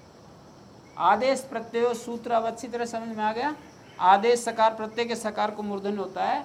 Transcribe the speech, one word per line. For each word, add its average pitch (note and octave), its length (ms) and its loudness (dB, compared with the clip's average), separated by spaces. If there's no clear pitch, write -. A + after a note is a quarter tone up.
आदेश A#3+ 400 4
प्रत्यय A#3 540 -2
सूत्र A#3 360 -8
अब A3+ 120 2
अच्छी A#3 240 -6
तरह A#3+ 180 -4
समझ A3+ 300 -8
में G#3+ 80 -6
आ G#3+ 80 0
गया। C4+ 220 -4
आदेश G3+ 380 6
सकार A3+ 340 2
प्रत्यय A3 300 -4
के A#3 120 -4
सकार G#3+ 340 -2
को G#3+ 120 -8
मूर्धन्य G3+ 340 -4
होता F#3 280 -4
है C4+ 200 -2